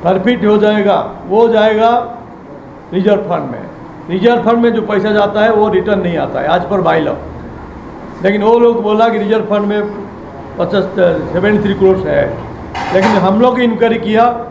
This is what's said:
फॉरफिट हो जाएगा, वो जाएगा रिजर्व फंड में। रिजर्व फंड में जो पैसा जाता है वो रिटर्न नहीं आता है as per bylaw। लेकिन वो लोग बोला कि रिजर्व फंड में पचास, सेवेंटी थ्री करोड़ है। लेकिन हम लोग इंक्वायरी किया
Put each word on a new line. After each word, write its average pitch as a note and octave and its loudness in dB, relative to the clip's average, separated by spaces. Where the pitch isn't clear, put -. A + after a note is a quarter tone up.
फॉरफिट F#3+ 2
हो G#3 4
जाएगा, G3+ 2
वो A3 4
जाएगा A3 2
रिजर्व F#3+ 2
फंड D3 -4
में। A2 -10
रिजर्व A3+ 2
फंड A#3 2
में A#3 2
जो A3 0
पैसा G#3 0
जाता G3+ 2
है A3+ 4
वो G#3 2
रिटर्न F#3+ 0
नहीं F3 -2
आता C3+ -2
है C#3 -2
as F3 0
per G3 0
bylaw। D#3+ 0
लेकिन G3+ 0
वो A#3 4
लोग A#3 4
बोला G#3+ 2
कि A3 -2
रिजर्व G3+ 0
फंड G#3 0
में G#3 -4
पचास, F#3 0
सेवेंटी G3+ 0
थ्री G3 0
करोड़ F#3+ 4
है। C#3+ -2
लेकिन F#3+ 2
हम G3+ 2
लोग B3 2
इंक्वायरी A3+ 2
किया A3+ 0